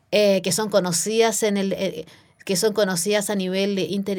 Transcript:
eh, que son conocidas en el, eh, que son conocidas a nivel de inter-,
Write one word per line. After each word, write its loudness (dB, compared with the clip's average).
eh, 4
que -2
son -2
conocidas 2
en 0
el, -2
eh, -6
que -2
son 2
conocidas 0
a -2
nivel -2
de -2
inter-, -4